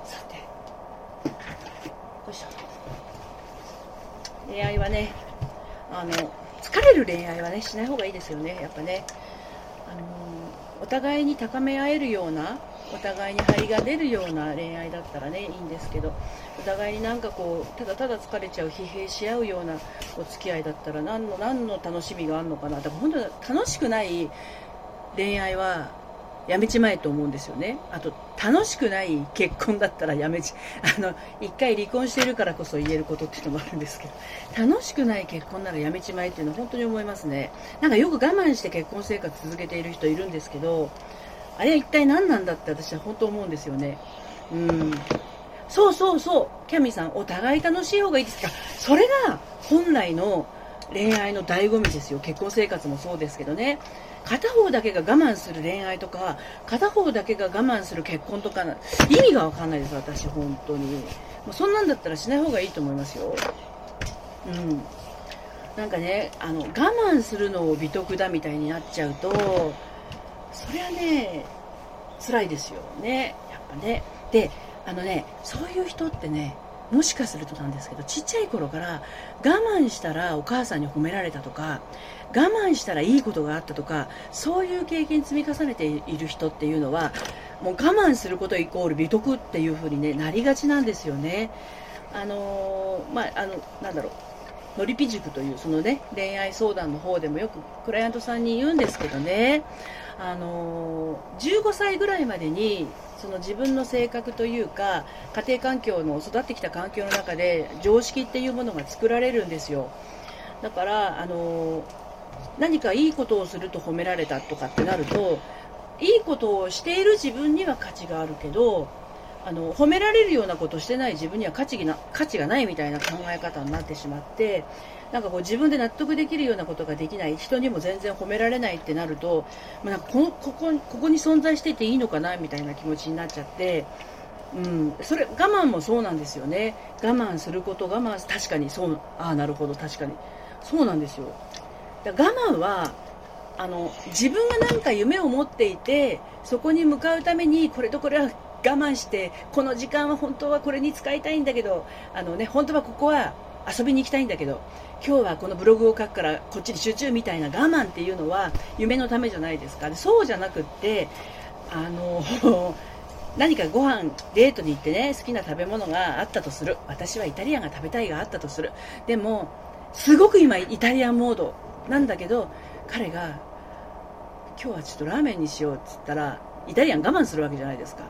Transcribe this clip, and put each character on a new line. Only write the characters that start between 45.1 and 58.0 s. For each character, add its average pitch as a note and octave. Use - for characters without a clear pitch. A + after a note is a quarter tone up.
そ G4+
う D#4+
そ F#4
う D4+
そ D#4+
う。 -
キ D#4+
ャ -
ミ B3+
さ E3+
ん、 D#3+
お G3+
互 A#3
い D4
楽 E4+
し G4+
い G4+
方 G4
が C#4
い -
い A#3
で -
す -
か？ E3+
そ C#4
れ G#4+
が G#3
本 E4+
来 F#3+
の F3+
恋 G#3+
愛 G3+
の G3
醍 F3+
醐 G#3+
味 G#3
で D3+
す C#3+
よ。 C#3
結 D#3
婚 G3+
生 G#3+
活 E3+
も C#3+
そ F3
う -
で D#3
す -
け D3+
ど D3
ね。 C4
片 C4+
方 A4+
だ B3
け G#3+
が F3+
我 F3
慢 C#4+
す -
る D#3+
恋 F#3
愛 F#3
と F3
か、 F3+
片 F4
方 F#4
だ A3
け A3
が G3+
我 F3+
慢 G#3+
す F3
る E3